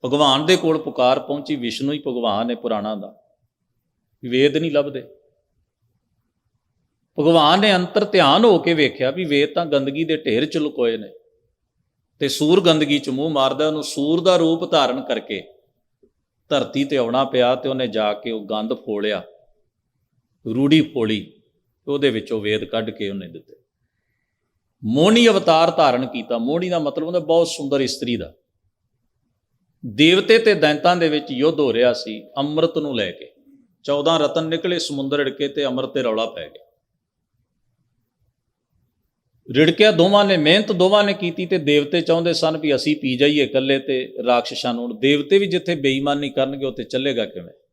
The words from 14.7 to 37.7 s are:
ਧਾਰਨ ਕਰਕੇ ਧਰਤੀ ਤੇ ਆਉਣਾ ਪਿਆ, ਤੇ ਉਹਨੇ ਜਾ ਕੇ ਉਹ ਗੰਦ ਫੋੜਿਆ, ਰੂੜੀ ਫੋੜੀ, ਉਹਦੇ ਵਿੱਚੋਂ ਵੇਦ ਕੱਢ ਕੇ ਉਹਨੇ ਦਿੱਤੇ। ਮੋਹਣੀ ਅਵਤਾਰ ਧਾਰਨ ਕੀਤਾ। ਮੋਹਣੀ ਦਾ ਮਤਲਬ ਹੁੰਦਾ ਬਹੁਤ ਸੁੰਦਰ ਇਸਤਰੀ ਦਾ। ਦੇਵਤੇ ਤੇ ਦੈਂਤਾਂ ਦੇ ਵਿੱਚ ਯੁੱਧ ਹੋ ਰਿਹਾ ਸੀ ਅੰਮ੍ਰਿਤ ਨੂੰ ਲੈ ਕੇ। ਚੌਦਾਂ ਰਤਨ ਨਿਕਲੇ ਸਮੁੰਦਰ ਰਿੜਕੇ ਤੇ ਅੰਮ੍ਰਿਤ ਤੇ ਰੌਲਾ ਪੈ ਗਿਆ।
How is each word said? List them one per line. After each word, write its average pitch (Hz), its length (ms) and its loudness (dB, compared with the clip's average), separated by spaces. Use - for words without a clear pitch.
ਧਾਰਨ 135 300 2
ਕਰਕੇ 107 420 -6
ਧਰਤੀ 135 360 -2
ਤੇ 139 120 -4
ਆਉਣਾ 123 280 0
ਪਿਆ, 127 300 2
ਤੇ 135 140 -6
ਉਹਨੇ 127 180 -4
ਜਾ 107 260 -2
ਕੇ 110 180 -8
ਉਹ 107 160 -8
ਗੰਦ 110 280 -4
ਫੋੜਿਆ, 104 480 -6
ਰੂੜੀ 143 260 4
ਫੋੜੀ, 110 520 -4
ਉਹਦੇ 139 220 0
ਵਿੱਚੋਂ 110 300 -4
ਵੇਦ 104 240 -2
ਕੱਢ 110 260 -6
ਕੇ 101 200 -8
ਉਹਨੇ 95 180 -10
ਦਿੱਤੇ। - 280 -20
ਮੋਹਣੀ 202 420 4
ਅਵਤਾਰ 170 420 4
ਧਾਰਨ 131 360 2
ਕੀਤਾ। 117 320 -4
ਮੋਹਣੀ 160 300 -2
ਦਾ 175 100 -2
ਮਤਲਬ 151 260 -4
ਹੁੰਦਾ 175 140 -4
ਬਹੁਤ 165 300 2
ਸੁੰਦਰ 139 320 -2
ਇਸਤਰੀ 120 360 -4
ਦਾ। - 180 -10
ਦੇਵਤੇ 175 520 4
ਤੇ 220 160 4
ਦੈਂਤਾਂ 156 420 2
ਦੇ 165 120 0
ਵਿੱਚ 151 220 -2
ਯੁੱਧ 147 300 0
ਹੋ 135 120 2
ਰਿਹਾ 120 200 4
ਸੀ 110 360 -10
ਅੰਮ੍ਰਿਤ 156 400 -2
ਨੂੰ 143 180 -6
ਲੈ 98 140 -2
ਕੇ। - 220 -18
ਚੌਦਾਂ 147 380 0
ਰਤਨ 160 240 -2
ਨਿਕਲੇ 165 340 -4
ਸਮੁੰਦਰ 139 380 -6
ਰਿੜਕੇ 143 320 -4
ਤੇ 143 160 -6
ਅੰਮ੍ਰਿਤ 131 260 -4
ਤੇ 135 120 -4
ਰੌਲਾ 113 240 -2
ਪੈ 80 220 -12
ਗਿਆ। - 160 -20